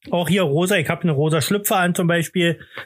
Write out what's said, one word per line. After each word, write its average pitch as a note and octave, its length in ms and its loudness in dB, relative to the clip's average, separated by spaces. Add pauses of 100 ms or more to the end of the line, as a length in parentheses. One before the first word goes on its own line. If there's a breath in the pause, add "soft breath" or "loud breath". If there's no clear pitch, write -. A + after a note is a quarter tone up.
(100)
Auch F3 180 -2
hier F#3+ 140 2
rosa. F3 340 0
Ich D#3 120 0
hab E3 140 -2
eine E3+ 100 0
rosa D3+ 280 0
Schlüpfer G3+ 360 0
an F3+ 180 2
zum F3+ 120 0
Beispiel. E3+ 540 0 (260 loud breath)